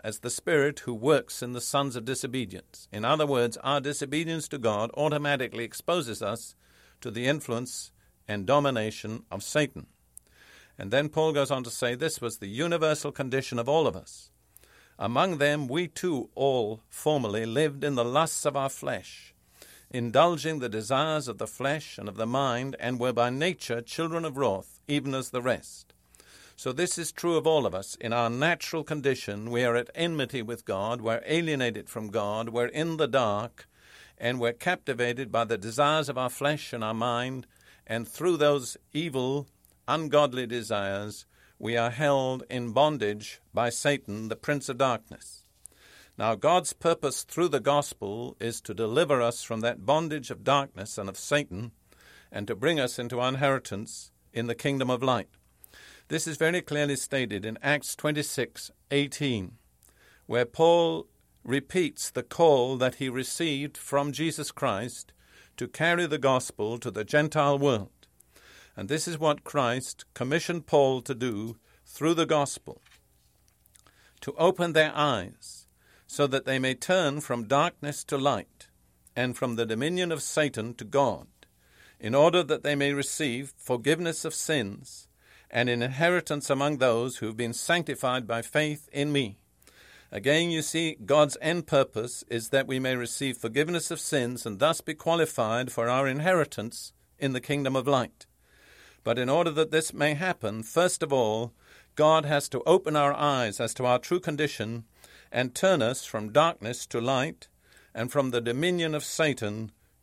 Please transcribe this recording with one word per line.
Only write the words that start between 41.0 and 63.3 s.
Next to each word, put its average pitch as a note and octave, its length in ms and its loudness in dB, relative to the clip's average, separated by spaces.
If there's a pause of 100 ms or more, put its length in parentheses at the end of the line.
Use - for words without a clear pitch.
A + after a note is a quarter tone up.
we A#2 180 -2
are A#2 140 2
held C3 580 2
in A#2+ 240 -6
bondage A2 680 2 (140)
by A#2+ 160 2
Satan, A2 600 -2
the A2 60 -6
prince C#3+ 320 -4
of B2+ 100 -6
darkness. - 640 -2 (760)
Now, A2 180 0
God's D#3+ 360 4
purpose E3 520 0
through E3+ 260 0
the C#3 100 2
gospel A#2+ 800 -2
is A2+ 220 -4
to A2 120 -8
deliver B2+ 480 2
us A#2 220 0
from A2+ 160 -6
that A2+ 260 -2
bondage D3+ 460 0
of G2+ 140 -12
darkness C#3 520 0
and G2 120 -4
of - 80 -10
Satan, A#2 560 -2 (580)
and G2+ 160 -6
to A2+ 80 -2
bring D3 240 2
us B2+ 180 -2
into B2 220 -4
our B2 80 2
inheritance C3 840 -2 (200)
in A#2 160 -4
the A#2 80 -2
kingdom C3+ 340 0
of B2+ 140 0
light. B2 240 0 (800)
This D#3 200 -4
is D#3 100 -6
very E3 240 2
clearly D3 340 0
stated A2+ 500 -2
in A2+ 160 -6
Acts C#3+ 340 0
twenty-six - 760 -4 (200)
eighteen, C#3 640 -2 (720)
where A#2+ 180 2
Paul E3 600 4 (360)
repeats C#3 640 -2
the B2 140 -4
call C3+ 540 4
that B2+ 180 2
he C3 140 -4
received C#3 680 -4